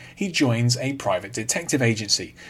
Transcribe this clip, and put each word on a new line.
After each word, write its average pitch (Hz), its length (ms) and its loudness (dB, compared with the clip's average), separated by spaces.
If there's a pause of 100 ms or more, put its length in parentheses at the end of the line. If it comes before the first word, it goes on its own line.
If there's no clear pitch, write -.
(140)
he 196 160 -2
joins 120 460 4
a 135 180 -2
private 98 380 -2
detective 151 480 -2
agency, 107 540 0 (160)